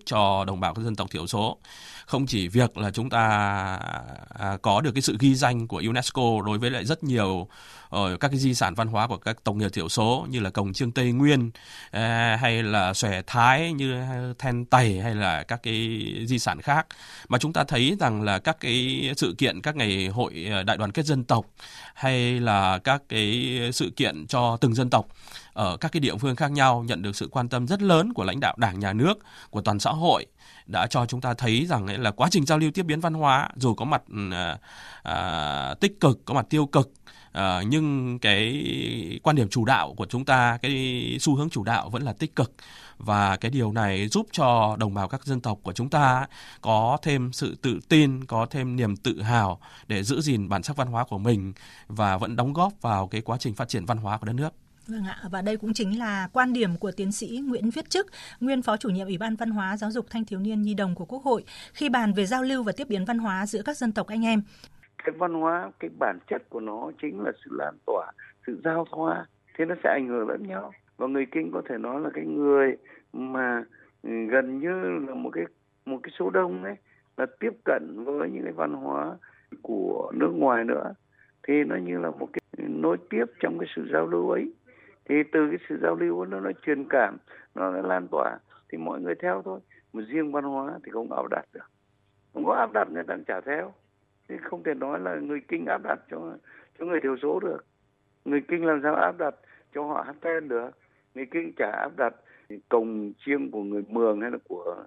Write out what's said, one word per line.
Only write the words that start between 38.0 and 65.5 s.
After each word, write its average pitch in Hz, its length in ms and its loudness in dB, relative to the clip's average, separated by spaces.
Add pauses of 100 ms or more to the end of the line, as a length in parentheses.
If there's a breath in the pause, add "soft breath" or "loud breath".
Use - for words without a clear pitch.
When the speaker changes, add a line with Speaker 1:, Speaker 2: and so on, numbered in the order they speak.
Speaker 1:
cái 117 1040 0
quan 151 120 4
điểm 113 140 4
chủ 113 160 2
đạo 92 320 2
của - 80 -4
chúng 131 200 -4
ta, 123 360 4
cái 127 580 -2
xu 143 160 4
hướng 147 140 0
chủ 113 140 -4
đạo 110 260 0
vẫn 123 140 -4
là 120 160 -2
tích 156 160 -6
cực. 127 160 0 (460 loud breath)
Và 101 400 4
cái 113 140 -2
điều 120 200 2
này 104 360 2
giúp 214 240 0
cho 117 480 4
đồng 107 140 0
bào 98 140 0
các - 180 -8
dân 131 160 -2
tộc 107 220 -4
của 95 100 -6
chúng 123 160 -2
ta 135 380 4 (340 loud breath)
có 113 400 4
thêm 127 320 0
sự - 280 -4
tự 117 180 0 (100)
tin, 135 360 6
có 117 260 0
thêm 127 240 -2
niềm 110 200 2
tự 98 260 -2
hào 107 380 2 (280 loud breath)
để 101 160 0
giữ 131 180 2
gìn 117 280 2
bản 98 140 0
sắc 147 120 -6
văn 135 120 0
hóa 120 220 0
của 104 80 -4
mình 98 360 2 (340 loud breath)
và 104 300 2
vẫn 110 180 -2
đóng 123 180 0
góp 180 280 0
vào 98 260 2
cái 107 140 -4
quá 113 160 -2
trình 113 180 -4
phát 120 120 -4
triển 98 180 -4
văn 113 120 0
hóa 107 200 -2
của 107 80 -8
đất 110 80 -2
nước. 143 160 -2 (380)
Speaker 2:
Vâng 220 180 -6
ạ, - 140 -8 (120)
và 185 100 -4
đây 214 160 -2
cũng 214 160 -4
chính 214 260 0
là 202 340 -4
quan 254 200 4
điểm 196 240 2
của 196 140 -4
Tiến 190 200 -4
sĩ 233 360 -6
Nguyễn 233 220 0
Viết 311 200 -6
Chức, 392 180 0 (320 loud breath)
nguyên 262 220 0
Phó 214 160 0
Chủ 226 120 -2
nhiệm 185 180 -2
Ủy 190 100 -4
ban 220 180 -4
Văn 226 160 -2
hóa, 202 260 -2
Giáo 214 140 -4
dục, 226 180 -4
Thanh 226 160 -4
thiếu 190 140 -6
niên, 208 220 0
Nhi 208 120 0
đồng 190 220 0
của 175 100 -8
Quốc 262 180 -12
hội 247 200 2 (300 loud breath)
khi 294 160 -2
bàn 233 240 4
về 196 120 2
giao 254 180 0
lưu 262 200 0
và 208 140 0
tiếp 277 120 -6
biến 190 160 0
văn 233 120 -2
hóa 202 280 -2
giữa 208 200 -4
các 294 120 -4
dân 233 140 0
tộc 208 160 -4
anh 226 180 0
em. 226 160 4 (640 loud breath)
Speaker 3:
Cái - 140 -2
văn 170 160 0
hóa, 165 460 0